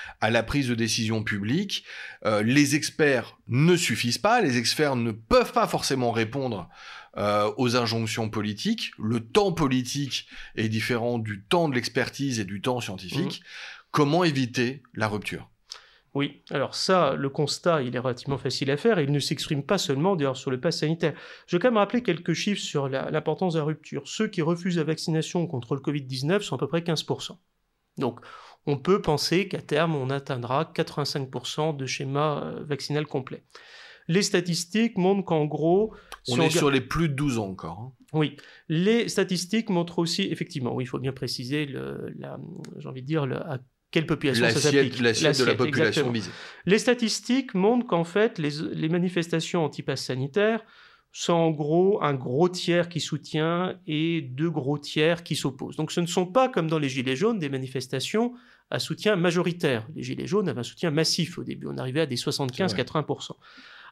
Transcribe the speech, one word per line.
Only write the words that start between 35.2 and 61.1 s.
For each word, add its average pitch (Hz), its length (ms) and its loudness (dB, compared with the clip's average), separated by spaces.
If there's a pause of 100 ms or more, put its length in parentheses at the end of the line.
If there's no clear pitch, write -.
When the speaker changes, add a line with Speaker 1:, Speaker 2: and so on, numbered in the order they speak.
Speaker 2:
qu'en 156 180 2
gros, 165 500 2 (300)
si 127 80 -2
Speaker 1:
On 120 40 2
Speaker 2:
on - 20 4
Speaker 1:
est 165 80 6
Speaker 2:
regarde 160 120 4
Speaker 1:
sur 151 120 6
les 135 100 4
plus 156 300 0
de 139 40 -2
douze 131 240 0
ans 104 100 -2
encore, 90 320 -10
hein. 127 120 -12 (220)
Speaker 2:
Oui, 156 240 0 (320)
les 196 400 4
statistiques 190 580 0
montrent 170 300 0
aussi, 170 240 0
effectivement, 143 520 -4
oui, 127 100 -2
il - 20 -10
faut 139 120 -6
bien 131 140 -4
préciser 135 540 -4
le, 135 520 -8
la, 139 200 -12 (400)
j'ai 147 100 -12
envie 131 140 -10
de 127 40 -12
dire, 147 200 0
le, 131 100 -2
à 139 220 -6 (320)
quelle 165 160 2
population 135 380 2
ça 113 80 6
Speaker 1:
L'assiette, 139 220 4
Speaker 2:
s'applique. 131 260 4
Speaker 1:
l'assiette 131 380 4
de 127 60 6
la 120 80 6
Speaker 2:
L'assiette, 110 60 2
Speaker 1:
population 123 300 4
Speaker 2:
exactement. 139 240 2
Speaker 1:
visée. 104 180 -2 (360)
Speaker 2:
Les 180 120 6
statistiques 247 760 0
montrent 233 320 4
qu'en 170 180 2
fait, 214 340 2
les, 147 120 0 (220)
les 156 180 -2
manifestations 170 720 0
anti-pass 143 400 -4
sanitaire 202 580 0 (500)
sont - 200 -2
en 165 180 4
gros 160 520 4
un 147 100 2
gros 135 380 2
tiers 170 400 0
qui 156 100 -4
soutient 165 840 -2
et 160 340 0
deux 139 300 -2
gros 147 280 -2
tiers 160 440 2
qui 160 140 -4
s'opposent. - 400 -4
Donc 156 140 -2
ce - 100 0
ne 170 60 0
sont 180 200 2
pas, 254 240 4
comme 165 180 0
dans 160 100 0
les 143 120 0
Gilets 131 260 0
jaunes, 214 220 2
des 156 100 -4
manifestations 135 840 -2 (360)
à 131 80 -2
soutien 190 380 0
majoritaire. 165 800 2
Les 127 80 -8
Gilets 127 240 -6
jaunes 180 240 2
avaient 123 100 -4
un 117 40 -4
soutien - 260 -4
massif 160 480 0